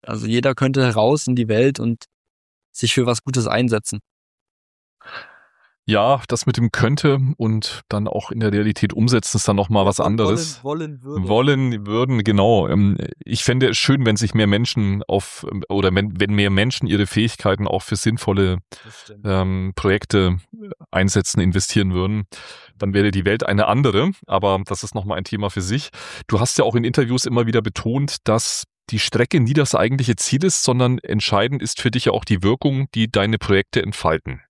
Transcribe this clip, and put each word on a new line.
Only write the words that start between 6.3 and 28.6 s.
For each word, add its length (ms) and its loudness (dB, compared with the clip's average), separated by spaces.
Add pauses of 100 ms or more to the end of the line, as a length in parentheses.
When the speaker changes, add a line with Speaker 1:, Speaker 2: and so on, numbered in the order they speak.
Speaker 2:
mit 100 0
dem 160 0
könnte 480 2 (160)
und 520 -4
dann 200 -2
auch 240 -6
in 80 -6
der 120 0
Realität 400 0
umsetzen 440 0
ist 100 0
dann 80 2
noch 140 0
mal 180 2
was 120 0
Speaker 1:
Wollen, 100 0
Speaker 2:
anderes. 560 -2
Speaker 1:
wollen 400 -8
würde. 240 -6
Speaker 2:
Wollen 580 2
würden, 380 0
genau. 420 4
Ähm, 320 2 (260)
ich 200 -4
fände 240 2
es 100 0
schön, 260 2
wenn 120 4
sich 180 -2
mehr 140 4
Menschen 560 0
auf, 420 -4 (220)
oder 260 2
wenn, 240 0
wenn 160 0
mehr 160 2
Menschen 380 0
ihre 180 2
Fähigkeiten 640 0
auch 160 -4
für 100 -4
sinnvolle, 640 0 (260)
Speaker 1:
Das 180 -20
stimmt. 220 -20
Speaker 2:
ähm, 520 -2
Projekte 640 2 (520)
einsetzen, 480 0
investieren 560 0
würden. 300 -2 (520)
Dann 160 -4
wäre 200 2
die 120 0
Welt 220 0
eine 220 2
andere, 420 2 (160)
aber 400 0
das 160 -6
ist 140 -10
noch 80 -6
mal 100 -4
ein 100 -6
Thema 260 -4
für 120 -4
sich. 280 -4 (360)
Du 140 0
hast 180 0
ja 60 4
auch 100 -2
in 80 2
Interviews 440 0
immer 200 0
wieder 160 2
betont, 600 -4
dass 400 -2 (260)